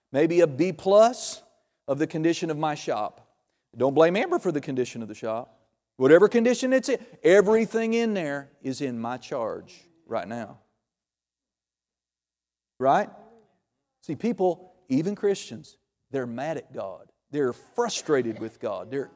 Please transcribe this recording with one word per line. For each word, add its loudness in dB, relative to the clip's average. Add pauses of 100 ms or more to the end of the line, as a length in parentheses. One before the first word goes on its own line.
(120)
maybe 2
a 6
B -2
plus 2 (440)
of -2
the 0
condition -2
of -6
my -4
shop. -6 (520)
Don't 0
blame 4
Amber -2
for -2
the -4
condition -6
of -10
the -14
shop. -8 (380)
Whatever 8
condition 0
it's 0
in, -2 (240)
everything 4
in 0
there -6 (120)
is -6
in -6
my -6
charge -10 (240)
right -6
now. -12 (2250)
Right? 2 (920)
See, -8
people, -2 (160)
even 0
Christians, -6 (340)
they're -6
mad -8
at -14
God. -14 (200)
They're 0
frustrated -4
with -12
God. -10
They're -8